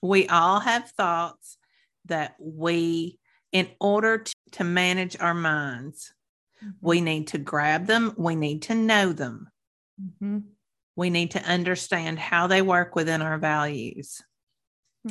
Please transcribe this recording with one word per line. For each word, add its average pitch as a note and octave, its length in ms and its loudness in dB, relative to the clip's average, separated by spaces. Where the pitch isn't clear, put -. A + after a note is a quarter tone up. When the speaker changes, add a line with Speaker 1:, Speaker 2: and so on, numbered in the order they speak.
Speaker 1:
We F#3+ 260 4
all F3 320 4
have A#3+ 320 0
thoughts E3+ 680 -4
that D#3 340 -4
we, E3 800 -2
in F#3 180 2
order G#3+ 400 2
to, - 140 -10
to F#3+ 100 -4
manage F3+ 560 0
our E3+ 160 2
minds, D3 800 -4
Speaker 2:
Mm-hmm. G3+ 80 -12
Speaker 1:
we E3+ 200 4
need D#3 260 -2
to - 100 -6
grab D3+ 480 0
them. A3+ 320 2
We E3 180 0
need D3+ 280 -2
to A#3 100 -4
know G#3+ 400 4
them. B2 340 -8
Speaker 2:
Mm-hmm. G3+ 380 -6
Speaker 1:
We F3 160 0
need E3+ 200 2
to - 120 -4
understand F3 760 -2
how F3 300 2
they F#3+ 160 4
work F3 320 2
within D#3+ 260 2
our D#3 160 -2
values. D3 840 -4